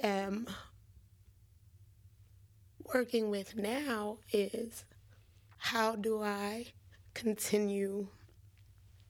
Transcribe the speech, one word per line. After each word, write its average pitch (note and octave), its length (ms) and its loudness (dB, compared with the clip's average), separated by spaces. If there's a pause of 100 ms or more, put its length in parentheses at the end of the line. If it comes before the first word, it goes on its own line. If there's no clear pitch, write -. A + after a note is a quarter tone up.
am G3 420 2 (2500)
working A#3+ 380 2
with G3+ 240 -4
now A3+ 640 -2 (120)
is A3 540 0 (720)
how A3+ 380 2
do G#3+ 260 0
I G#3 460 -2 (480)
continue G3+ 920 2 (1040)